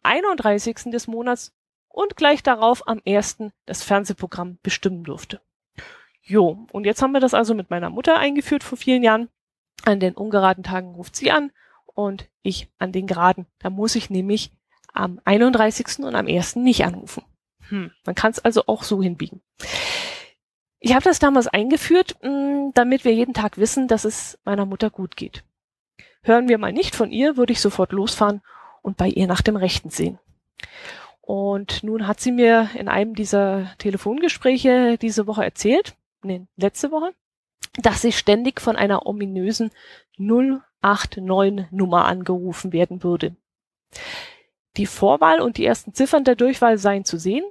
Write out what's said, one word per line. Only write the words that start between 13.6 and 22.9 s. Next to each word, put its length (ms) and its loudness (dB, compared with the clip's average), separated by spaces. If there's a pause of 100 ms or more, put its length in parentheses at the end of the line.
muss 260 -2
ich 140 -4
nämlich 420 -2 (400)
am 320 -4
einunddreißigsten 800 2
und 100 -6
am 140 0
ersten 340 -2
nicht 220 4
anrufen. 400 -8 (460)
Hm, 220 -6 (120)
man 100 -6
kann's 260 0
also 260 2
auch 160 -2
so 200 0
hinbiegen. 380 -6 (1400)
Ich 140 0
habe 100 2
das 140 2
damals 280 2
eingeführt, 760 0
mh, 520 -4
damit 300 2